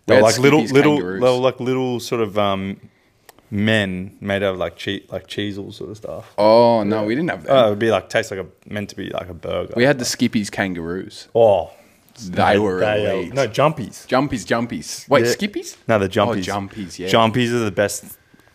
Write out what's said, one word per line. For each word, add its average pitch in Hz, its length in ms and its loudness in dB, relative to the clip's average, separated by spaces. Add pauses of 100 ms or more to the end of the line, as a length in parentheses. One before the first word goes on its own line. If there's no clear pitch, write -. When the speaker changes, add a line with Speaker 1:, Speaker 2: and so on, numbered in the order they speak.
Speaker 1:
They 107 100 4
Speaker 2:
We 131 60 8
Speaker 1:
were - 60 8
Speaker 2:
had 113 40 2
Speaker 1:
like 113 60 -2
little, 143 240 6
Speaker 2:
Skippies, 107 100 -4
Speaker 1:
little, 147 240 6
Speaker 2:
kangaroos. 95 240 -4
Speaker 1:
they 123 60 4
were 127 100 6
like 127 240 0
little 127 400 -2
sort 117 220 -4
of, 104 160 -6
um, 98 420 -2 (720)
men 101 680 -2
made 101 220 -2
out 98 120 0
of, 92 40 -12
like, 87 180 -6
che-, - 340 -8
like, 95 160 -10
cheese 104 320 -10
all 98 140 -12
sort - 180 -14
of 107 80 -16
stuff. - 400 -14
Speaker 2:
Oh, 113 440 6
no, 107 200 0
Speaker 1:
Yeah. 107 40 -4
Speaker 2:
we 110 80 -2
didn't 160 160 -2
have 90 140 -8
them. - 100 0
Speaker 1:
Oh, 127 120 6
it 107 40 4
would 104 80 -2
be 113 120 0
like, 95 180 0
taste 110 220 -4
like 95 100 -8
a, 87 60 -10 (200)
meant 101 220 -8
to - 80 -20
be 95 140 -10
like - 180 -8
a 87 60 -14
burger. 87 420 -8
Speaker 2:
We 120 80 2
had 139 140 2
the 123 80 -4
Skippies 113 440 -2
kangaroos. 87 840 -8
Speaker 1:
Oh. 101 360 4 (520)
Speaker 2:
They 92 320 2
Speaker 1:
Mate, 101 40 4
Speaker 2:
were 95 220 0
Speaker 1:
they 107 260 0
are, 101 80 -2
Speaker 2:
elite. 92 200 -6
Speaker 1:
no, 135 140 -2
Jumpies. 131 580 -2
Speaker 2:
Jumpies, 127 380 -2
Jumpies. 117 640 -6
Wait, 131 160 2
Speaker 1:
Yeah. 120 80 2
Speaker 2:
Skippies? 208 440 -6 (120)
Speaker 1:
No, 113 100 2
the 98 80 0
Speaker 2:
Oh, - 20 0
Speaker 1:
Jumpies. 101 360 0
Speaker 2:
Jumpies, 98 540 -8
yeah. 90 100 -8
Speaker 1:
Jumpies 117 460 4
are 120 100 0
the 104 60 -2
best, 101 340 -2 (500)